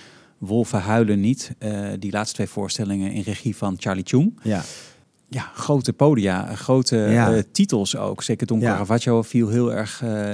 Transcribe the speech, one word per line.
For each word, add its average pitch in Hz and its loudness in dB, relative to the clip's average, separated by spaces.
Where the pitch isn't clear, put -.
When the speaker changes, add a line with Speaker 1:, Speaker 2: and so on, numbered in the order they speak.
Speaker 1:
Wolven 107 0
huilen 104 2
niet. 117 0
Eh, 104 -6
die 98 -6
laatste 104 -2
twee 104 -2
voorstellingen 98 -4
in 104 -4
regie 104 -4
van 98 -4
Charlie 95 -4
Chung. 165 2
Speaker 2:
Ja. 101 0
Speaker 1:
Ja, - -8
grote 131 0
podia, 98 2
grote, 127 0
Speaker 2:
Ja. 110 4
Speaker 1:
eh, 107 2
titels 120 2
ook. 101 -6
Zeker 113 -2
Don 110 0
Speaker 2:
Ja. 117 2
Speaker 1:
Caravaggio 113 2
viel 117 2
heel 117 2
erg, 113 -6
eh, 120 -4